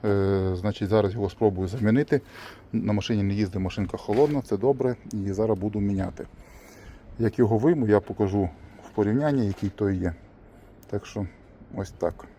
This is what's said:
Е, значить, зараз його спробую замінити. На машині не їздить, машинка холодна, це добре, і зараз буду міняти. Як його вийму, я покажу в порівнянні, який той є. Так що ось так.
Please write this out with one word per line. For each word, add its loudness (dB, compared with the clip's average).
Е, 2
значить, -2
зараз 4
його -2
спробую 0
замінити. 2
На 0
машині 0
не 0
їздить, -2
машинка -4
холодна, 2
це -4
добре, 0
і -4
зараз 0
буду -2
міняти. -4
Як 0
його 4
вийму, 2
я 8
покажу 0
в -20
порівнянні, 2
який -2
той 0
є. -2
Так -6
що -6
ось -6
так. -4